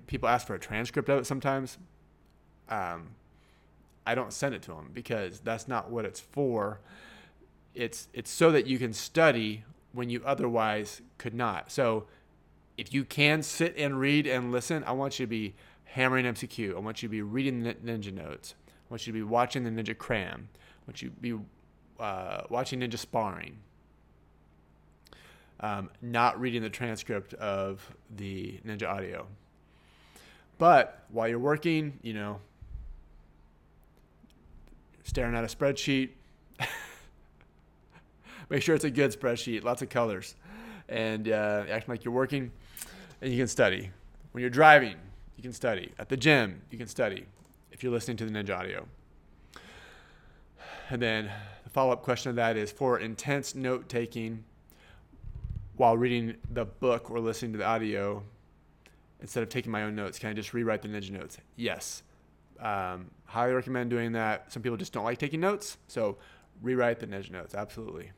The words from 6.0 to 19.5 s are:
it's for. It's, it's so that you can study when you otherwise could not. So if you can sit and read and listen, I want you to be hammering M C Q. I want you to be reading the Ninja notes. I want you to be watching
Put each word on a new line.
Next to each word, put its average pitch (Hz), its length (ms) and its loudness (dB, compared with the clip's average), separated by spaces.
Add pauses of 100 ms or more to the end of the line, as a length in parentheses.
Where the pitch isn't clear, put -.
it's 95 160 -6
for. 110 640 0 (920)
It's, - 400 -6
it's 120 160 -8
so 165 220 8
that 127 160 6
you 131 100 0
can 117 140 -2
study 110 720 4 (300)
when 120 160 -4
you 120 160 -2
otherwise 110 760 0 (160)
could 113 160 -8
not. 113 380 -2
So 113 360 2 (680)
if 120 160 -8
you 139 120 2
can 147 360 4
sit 170 360 -2
and 139 220 0
read 147 280 4
and 123 240 0
listen, 131 340 0
I - 60 -2
want 135 280 -2
you 131 60 -2
to 107 40 -10
be 107 240 -4 (300)
hammering 131 420 2
M 120 100 0
C 101 120 -8
Q. 98 280 -4
I 90 40 -6
want 110 240 -6
you 113 60 -6
to - 20 -6
be 110 100 -2
reading 123 420 -2
the 117 120 -2
Ninja 110 380 -6
notes. 78 420 -12 (120)
I - 260 -18
want 113 120 -8
you 113 80 -6
to 110 60 -2
be 107 40 -2
watching 123 400 2